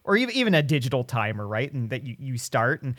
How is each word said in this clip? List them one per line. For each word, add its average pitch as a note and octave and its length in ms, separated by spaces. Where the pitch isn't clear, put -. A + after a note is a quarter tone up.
or G3 140
even, B3 160
even A#3+ 220
a D3+ 80
digital C3+ 400
timer, G#2+ 440
right? A2+ 240
And A#2+ 200
that C3 120
you, A#2+ 140
you C3 220
start B2 420
and C3 180